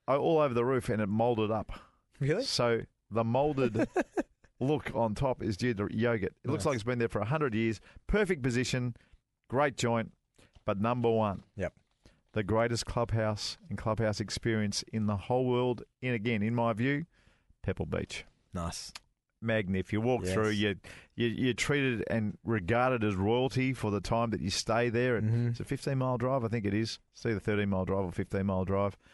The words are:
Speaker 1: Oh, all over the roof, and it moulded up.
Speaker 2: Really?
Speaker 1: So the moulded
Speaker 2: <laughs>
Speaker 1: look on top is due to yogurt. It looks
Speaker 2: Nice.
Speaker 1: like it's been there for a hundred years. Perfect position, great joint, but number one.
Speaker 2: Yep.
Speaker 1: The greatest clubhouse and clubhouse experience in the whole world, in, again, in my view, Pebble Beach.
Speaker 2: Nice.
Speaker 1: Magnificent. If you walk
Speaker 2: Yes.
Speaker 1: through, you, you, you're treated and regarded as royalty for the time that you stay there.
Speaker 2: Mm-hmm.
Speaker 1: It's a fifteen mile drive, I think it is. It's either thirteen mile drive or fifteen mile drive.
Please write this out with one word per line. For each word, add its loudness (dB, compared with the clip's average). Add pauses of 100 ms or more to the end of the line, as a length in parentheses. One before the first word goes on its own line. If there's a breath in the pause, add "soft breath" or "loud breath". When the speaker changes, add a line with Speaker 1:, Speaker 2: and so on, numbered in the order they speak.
Speaker 1:
Oh, 2
all 2
over 2
the 2
roof, 0
and 0
it 0
moulded 2
up. -4 (480 loud breath)
Speaker 2:
Really? 0
Speaker 1:
So 0 (280)
the 0
moulded 2 (360)
Speaker 2:
<laughs> -16
Speaker 1:
look 0
on 0
top -2
is -2
due 2
to -2
yogurt. 0 (120)
It -2
looks 0
Speaker 2:
Nice. 2
Speaker 1:
like 2
it's -6
been -2
there 2
for -2
a -2
hundred 0
years. 0 (260 loud breath)
Perfect 2
position, 0 (520 soft breath)
great 0
joint, 0 (520 soft breath)
but 0
number 2
one. 2 (140)
Speaker 2:
Yep. -4 (600 soft breath)
Speaker 1:
The 0
greatest 0
clubhouse -2 (100)
and -6
clubhouse 0
experience -2 (100)
in -2
the 0
whole 0
world, 0 (180)
in, -2
again, 0
in 0
my 2
view, 0 (580 soft breath)
Pebble -2
Beach. -4 (300)
Speaker 2:
Nice. -8 (480)
Speaker 1:
Magnificent. 0
If -8
you 2
walk 2
Speaker 2:
Yes. 0
Speaker 1:
through, 4
you, 2 (400 loud breath)
you, 2
you're 0
treated 0
and -2
regarded 2
as 2
royalty 2
for -2
the 0
time 0
that -2
you -2
stay 0
there. 0
Speaker 2:
Mm-hmm. 0
Speaker 1:
It's -4
a -8
fifteen -4
mile 0
drive, 0
I 0
think -2
it 0
is. -2 (140)
It's -6
either 0
thirteen 0
mile 0
drive 0
or -4
fifteen -2
mile 2
drive. 0 (180 loud breath)